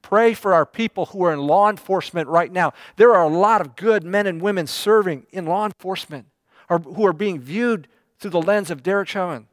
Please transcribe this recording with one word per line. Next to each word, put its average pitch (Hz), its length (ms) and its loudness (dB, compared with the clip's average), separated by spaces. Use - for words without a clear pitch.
Pray 226 320 2
for 190 220 0
our 156 100 4
people 202 400 -6
who 190 180 -6
are 175 80 2
in 143 100 -6
law 180 280 4
enforcement 175 580 -4
right 170 240 0
now. 180 220 -2
There 233 180 6
are 180 100 6
a 156 60 2
lot 196 320 2
of 135 140 -10
good 208 280 0
men 202 220 -2
and 165 160 -6
women 190 240 -2
serving 190 680 0
in 180 140 -10
law 185 200 -2
enforcement 185 600 -10
or 170 80 2
who 165 260 -2
are 180 80 4
being 180 260 -4
viewed 196 480 -4
through 202 140 -12
the 170 100 0
lens 196 300 0
of 139 100 -10
Derek 190 260 -2
Chauvin 170 460 -8